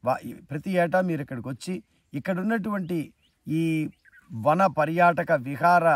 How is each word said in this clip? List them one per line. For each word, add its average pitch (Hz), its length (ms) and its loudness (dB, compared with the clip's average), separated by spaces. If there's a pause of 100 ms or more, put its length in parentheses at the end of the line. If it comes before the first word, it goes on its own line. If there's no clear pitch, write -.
వా-, 127 120 0 (320)
ప్రతి 151 200 -8 (120)
ఏటా 170 160 2 (100)
మీరు 160 160 -2
ఇక్కడికి 120 280 -10
వచ్చి 175 220 -8 (440)
ఇక్కడ 185 260 -4
ఉన్నటువంటి 202 540 -4 (640)
ఈ - 20 0 (840)
వన 160 160 4 (160)
పర్యాటక 165 540 2 (140)
విహార 165 500 4